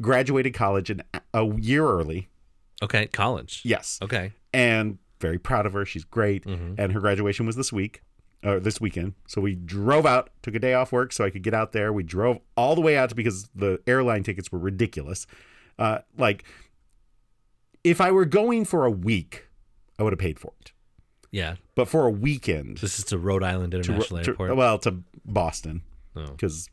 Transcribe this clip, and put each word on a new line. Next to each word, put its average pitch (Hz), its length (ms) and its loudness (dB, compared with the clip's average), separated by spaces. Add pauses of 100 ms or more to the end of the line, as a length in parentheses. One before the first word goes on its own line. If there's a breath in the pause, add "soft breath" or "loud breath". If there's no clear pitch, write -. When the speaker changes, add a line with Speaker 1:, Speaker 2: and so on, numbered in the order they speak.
Speaker 1:
graduated 127 540 2
college 98 340 0
in 98 140 -4 (100)
a, - 80 -8 (140)
a 110 260 2
year 135 260 2
early. 87 440 0 (520)
Speaker 2:
Okay, 104 260 0
college. 104 560 -4
Speaker 1:
Yes. - 360 -2
Speaker 2:
Okay. 98 320 -6 (220)
Speaker 1:
And 110 420 2 (240)
very 82 180 -2
proud 107 280 0
of 98 80 -4
her. 101 100 -2
She's 87 200 -10
great. 104 420 0
Speaker 2:
Mm-hmm. 90 320 -6
Speaker 1:
And 98 140 2
her 107 80 0
graduation 101 440 2
was 113 120 -2
this 131 140 -4
week, 107 300 -4 (420)
or 101 180 0
this 104 200 -2
weekend. 98 320 -4 (160)
So 101 140 -4
we 98 120 0
drove 101 520 2
out, 127 240 2 (100)
took 107 140 -6
a 113 40 0
day 127 140 2
off 127 180 2
work 127 220 0
so - 100 -2
I 101 80 2
could 95 120 -10
get 104 100 0
out 110 200 0
there. 107 200 0
We 101 100 0
drove 101 360 0 (180)
all 127 180 4
the 170 60 2
way 156 160 6
out 131 140 2
to, 110 40 -10
because 107 400 -4
the 95 320 0
airline 123 360 2
tickets 95 280 -6
were 92 80 -6
ridiculous. 92 680 -4 (520 soft breath)
Uh, 110 200 0 (180)
like, 120 280 0 (1400 loud breath)
if 170 160 4
I 185 100 4
were 190 140 6
going 214 400 2
for 160 220 2
a 120 40 4
week, 98 580 -2 (500)
I 104 40 0
would 107 100 2
have 85 60 -4
paid 87 220 -2
for - 120 -16 (100)
it. - 100 -20 (580)
Speaker 2:
Yeah. 87 260 -4 (200)
Speaker 1:
But 123 100 2
for 156 200 4
a 117 40 4
weekend 101 680 -2
Speaker 2:
This 101 200 -4
is 95 80 -6
to 95 120 -2
Rhode 95 260 0
Island 90 280 -2
Speaker 1:
to 92 60 -4
Ro-, 90 40 -2
Speaker 2:
International 90 420 -2
Speaker 1:
to, 87 60 -2
Speaker 2:
Airport? 95 260 -2
Speaker 1:
well, 117 240 4
to 92 220 -4 (220)
Boston. 85 580 -4 (340)
Speaker 2:
Oh. 73 220 -12
Speaker 1:
'Cause 82 340 -4